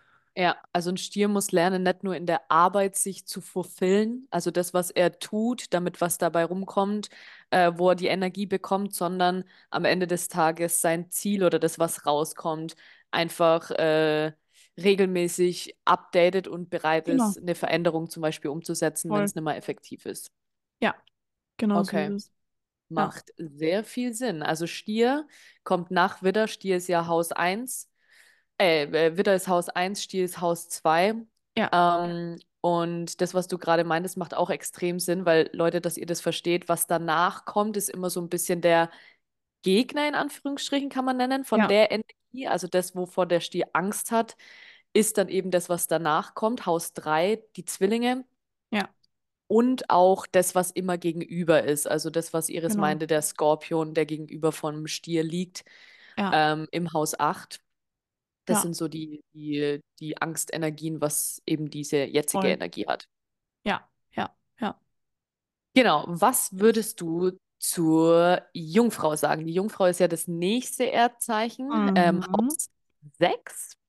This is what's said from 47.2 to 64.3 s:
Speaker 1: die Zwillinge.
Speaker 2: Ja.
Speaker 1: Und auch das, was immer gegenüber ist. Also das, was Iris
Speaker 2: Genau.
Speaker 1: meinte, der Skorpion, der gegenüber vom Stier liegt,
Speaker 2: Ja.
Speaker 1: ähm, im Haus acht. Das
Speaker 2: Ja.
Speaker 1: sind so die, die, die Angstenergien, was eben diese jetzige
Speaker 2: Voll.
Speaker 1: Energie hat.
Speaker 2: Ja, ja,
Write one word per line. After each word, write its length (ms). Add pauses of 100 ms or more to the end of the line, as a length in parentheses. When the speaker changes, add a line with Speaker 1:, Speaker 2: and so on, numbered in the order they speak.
Speaker 1:
die 80
Zwillinge. 600 (460)
Speaker 2:
Ja. 180 (580)
Speaker 1:
Und 440
auch 360
das, 280
was 160
immer 260
gegenüber 640
ist. 240
Also 220
das, 240
was 160
Iris 240
Speaker 2:
Genau. 40
Speaker 1:
meinte, 300
der 140
Skorpion, 720
der 120
gegenüber 460
vom 360
Stier 360
liegt, 400 (540)
Speaker 2:
Ja. 140
Speaker 1:
ähm, 400
im 220
Haus 260
acht. 420 (840)
Das 120
Speaker 2:
Ja. 40
Speaker 1:
sind 140
so 120
die, 360 (100)
die, 480 (180)
die 220
Angstenergien, 800
was 440
eben 240
diese 360
jetzige 420
Speaker 2:
Voll. 20
Speaker 1:
Energie 380
hat. 200 (560)
Speaker 2:
Ja, 260 (220)
ja, 240 (240)